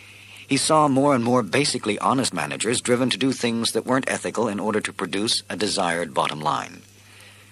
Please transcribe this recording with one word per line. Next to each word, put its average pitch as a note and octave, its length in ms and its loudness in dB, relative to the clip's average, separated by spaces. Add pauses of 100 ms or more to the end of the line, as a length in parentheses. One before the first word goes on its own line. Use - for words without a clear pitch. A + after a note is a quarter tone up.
(480)
He C#3 80 2
saw D3+ 320 4
more C#3 260 4
and A#2+ 80 2
more B2 200 4
basically A#2+ 560 0
honest A#2 360 0
managers D2+ 460 -2
driven B2 300 2
to - 80 -2
do C3 140 0
things A#2 400 -2
that - 140 -2
weren't B2+ 240 0
ethical G2+ 380 -2
in G2+ 100 -4
order G#2 220 0
to F#2 120 -6
produce G2 560 -2
a G2+ 80 -8
desired F2 580 -2
bottom D#2 260 -2
line. C3+ 420 -4 (680)